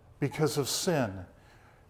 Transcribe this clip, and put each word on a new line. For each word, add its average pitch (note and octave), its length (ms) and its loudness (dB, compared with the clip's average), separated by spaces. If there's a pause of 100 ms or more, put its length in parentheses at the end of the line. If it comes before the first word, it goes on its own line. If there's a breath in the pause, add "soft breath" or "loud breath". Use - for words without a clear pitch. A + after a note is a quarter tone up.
(200)
because D3 380 0
of C3+ 100 0
sin, A2 580 0 (640 soft breath)